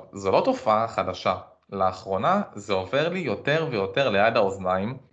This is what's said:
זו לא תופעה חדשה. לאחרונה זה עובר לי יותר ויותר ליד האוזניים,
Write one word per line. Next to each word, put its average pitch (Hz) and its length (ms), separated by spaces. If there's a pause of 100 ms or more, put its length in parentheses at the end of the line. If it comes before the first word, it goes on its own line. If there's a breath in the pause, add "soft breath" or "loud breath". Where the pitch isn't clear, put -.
(120)
זו 98 180
לא 139 140
תופעה 113 440
חדשה. 92 460 (360)
לאחרונה 98 720 (120)
זה 104 180
עובר 113 360
לי 180 100
יותר 147 520
ויותר 117 400
ליד 107 260
האוזניים, 98 640 (140)